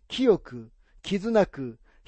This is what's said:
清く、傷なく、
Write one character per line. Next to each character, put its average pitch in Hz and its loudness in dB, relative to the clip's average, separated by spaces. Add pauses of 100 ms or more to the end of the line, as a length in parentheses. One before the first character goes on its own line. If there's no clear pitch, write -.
清 240 4
く、 117 -16 (320)
傷 196 -4
な 214 4
く、 123 -10 (300)